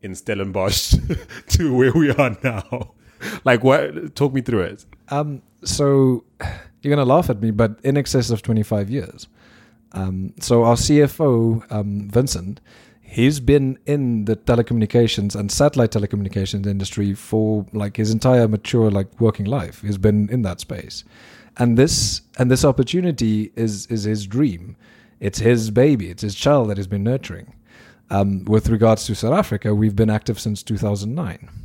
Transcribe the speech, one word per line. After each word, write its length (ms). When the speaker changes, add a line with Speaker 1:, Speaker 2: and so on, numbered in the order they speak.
Speaker 1:
in 120
Stellenbosch 800
<laughs> 260
to 260
where 180
we 180
are 340
now. 480
Like, 200
what? 500
Talk 200
me 80
through 200
it. 220
Speaker 2:
Um, 340
so 600
you're 120
gonna 100
laugh 260
at 100
me, 100
but 320
in 140
excess 340
of 120
twenty-five 480
years. 360
Um, 460
so 240
our 140
C 260
F 180
O, 500
um, 380
Vincent, 520
he's 380
been 360
in 400
the 100
telecommunications 1000
and 160
satellite 400
telecommunications 760
industry 480
for, 600
like, 240
his 160
entire 340
mature, 420
like, 320
working 260
life. 360
He's 160
been 320
in 120
that 180
space. 420
And 200
this, 440
and 140
this 120
opportunity 920
is, 300
is 180
his 240
dream. 480
It's 220
his 320
baby. 360
It's 140
his 140
child 340
that 60
he's 100
been 160
nurturing. 500
Um, 340
with 240
regards 380
to 100
South 180
Africa, 400
we've 220
been 120
active 300
since 240
two 160
thousand 380
nine. 320